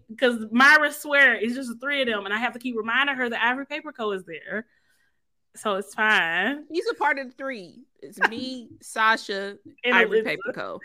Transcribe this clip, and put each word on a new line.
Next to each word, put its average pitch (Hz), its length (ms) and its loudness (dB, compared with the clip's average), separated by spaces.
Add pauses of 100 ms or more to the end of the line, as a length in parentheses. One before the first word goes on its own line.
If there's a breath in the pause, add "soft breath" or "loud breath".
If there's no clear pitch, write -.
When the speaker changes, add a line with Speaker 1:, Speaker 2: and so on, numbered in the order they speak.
(200)
Speaker 1:
'Cause 240 320 2
Myra 285 400 6
swear 277 440 4
it's 226 200 -2
just 262 140 -8
the 233 80 -10
three 277 240 -2
of 254 60 0
them, 208 180 -2
and 202 80 -4
I 214 40 0
have 233 160 -2
to 240 60 -14
keep 247 180 -6
reminding 247 380 0
her 254 140 -2
that 220 140 -4
Ivory 254 220 0
Paper 302 260 -10
Co 214 200 -6
is 190 140 -6
there. 185 400 -10 (920)
So 208 200 -4
it's 196 200 -8
fine. 214 760 2
Speaker 2:
He's 359 220 -4
a - 40 -2
part 285 240 0
of 262 100 -8
the - 40 -20
three. 254 500 -10 (180)
It's - 180 -16
me, 247 560 -4
Speaker 1:
<laughs> - 60 -20
Speaker 2:
Sasha, 220 760 -2 (260)
Speaker 1:
And 247 120 2
Speaker 2:
Ivory 196 260 4
Speaker 1:
Alyssa. 202 40 -2
Speaker 2:
Paper - 280 -4
Co. 95 320 -10